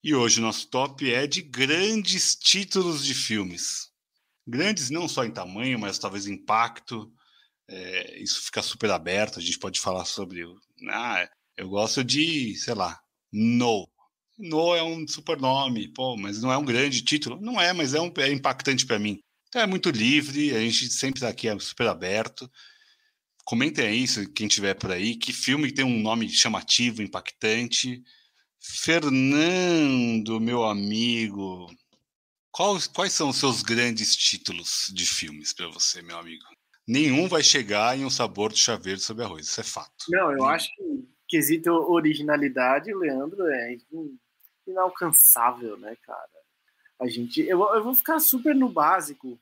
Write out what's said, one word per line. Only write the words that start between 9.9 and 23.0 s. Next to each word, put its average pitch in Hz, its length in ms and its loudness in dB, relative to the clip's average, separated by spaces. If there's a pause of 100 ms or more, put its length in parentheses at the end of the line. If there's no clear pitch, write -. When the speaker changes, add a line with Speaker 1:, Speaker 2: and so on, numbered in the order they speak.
Speaker 1:
sobre 90 400 -8
o, 87 120 -18 (340)
ah, 104 380 -2 (280)
eu 95 120 -10
gosto 107 360 0
de, 139 520 0
sei - 180 -4
lá, 90 240 -4 (340)
No. 113 560 2 (500)
No 170 360 2
é 170 80 2
um 165 240 -4
super 156 320 -4
nome, 131 500 0
pô, 127 280 -4
mas 101 240 -8
não 127 120 0
é 131 40 4
um 147 80 0
grande 127 380 2
título? 147 380 -2
Não 220 200 -2
é, 175 120 4
mas 156 200 0
é 151 80 2
um, 170 180 -2
é 135 120 2
impactante 135 560 0
pra 113 120 0
mim. 104 200 -2 (300)
Então 247 120 -2
é 220 60 4
muito 185 240 0
livre, 139 640 2
a 110 60 2
gente 113 300 0
sempre 135 300 -2
tá 123 80 -2
aqui, 110 200 -4
é 104 100 -2
super - 300 -2
aberto. 101 600 -2 (960)